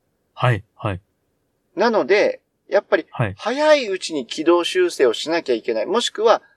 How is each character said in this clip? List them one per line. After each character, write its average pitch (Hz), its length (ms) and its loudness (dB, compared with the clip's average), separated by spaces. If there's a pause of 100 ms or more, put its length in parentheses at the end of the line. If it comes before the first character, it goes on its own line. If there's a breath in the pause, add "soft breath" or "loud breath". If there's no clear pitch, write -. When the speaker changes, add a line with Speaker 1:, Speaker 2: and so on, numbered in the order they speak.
(340)
Speaker 1:
は 127 180 0
い、 101 100 -2 (120)
は 107 180 -6
い。 92 80 -8 (760)
Speaker 2:
な 220 160 0
の 196 140 0
で、 180 360 0 (280)
や 196 120 2
っ - 40 -20
ぱ 208 140 0
り、 - 120 -4
Speaker 1:
は 113 180 -4
い。 95 100 -8
Speaker 2:
早 294 360 2
い 262 140 0
う 185 100 -4
ち - 140 -10
に 135 140 -6
軌 - 180 -8
道 170 200 4
修 180 260 0
正 143 160 2
を 110 80 2
し - 160 -8
な - 120 -2
き - 80 -8
ゃ 123 40 2
い 110 80 -4
け 120 100 -4
な 110 100 -2
い。 - 40 -4
も 220 140 -2
し - 100 -4
く - 140 -6
は、 214 180 4 (140 soft breath)